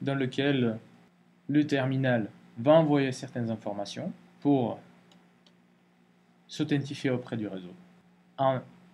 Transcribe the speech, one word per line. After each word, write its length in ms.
dans 140
lequel 640
le 200
terminal 640
va 160
envoyer 380
certaines 400
informations 600
pour 400
s'authentifier 600
auprès 280
du 100
réseau. 260
En 240